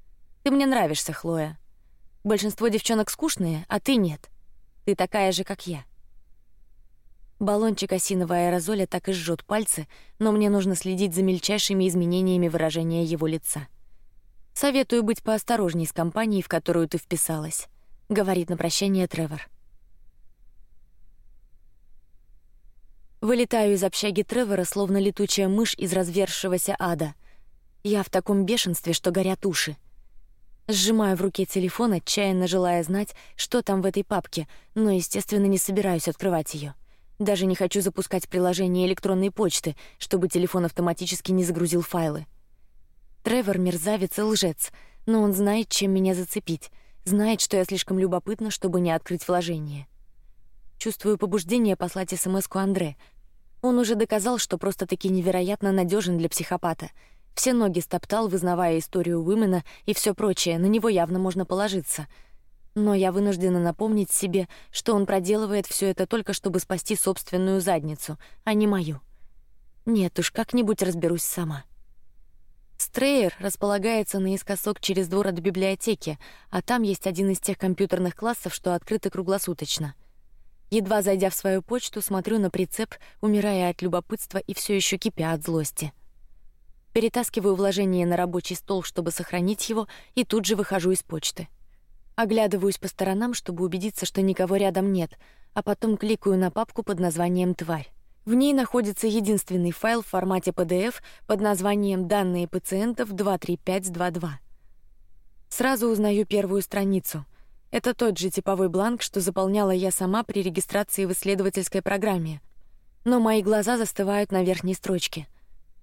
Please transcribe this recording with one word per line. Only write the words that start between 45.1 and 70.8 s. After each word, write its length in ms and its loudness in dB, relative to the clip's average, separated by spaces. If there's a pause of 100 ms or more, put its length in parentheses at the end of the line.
он 100 4
знает, 360 2
чем 220 0
меня 240 4
зацепить, 560 -4 (340)
знает, 360 2
что 160 0
я 80 4
слишком 340 -2
любопытна, 520 0
чтобы 300 0
не 100 2
открыть 360 -2
вложение. 640 -2 (880)
Чувствую 400 0
побуждение 580 2
послать 340 -4
смс-ку 480 -2
Андре. 380 0 (640)
Он 160 4
уже 180 2
доказал, 420 0
что 200 -2
просто-таки 500 -2
невероятно 640 2
надёжен 440 2
для 120 0
психопата. 640 -4 (440)
Все 180 2
ноги 280 4
стоптал, 480 -2
вызнавая 500 2
историю 440 0
Уимена 420 2 (200)
и 100 0
всё 200 0
прочее, 440 0
на 80 2
него 220 4
явно 300 2
можно 260 0
положиться. 600 -2 (680)
Но 200 2
я 160 4
вынуждена 480 2
напомнить 540 0
себе, 360 0 (220)
что 240 0
он 100 4
проделывает 640 0
всё 200 -2
это 200 0
только 260 -4
чтобы 280 -2
спасти 340 -4
собственную 640 0
задницу, 560 -2 (280)
а 100 0
не 140 4
мою. 320 -2 (840)
Нет 340 2
уж, 120 0
как-нибудь 520 0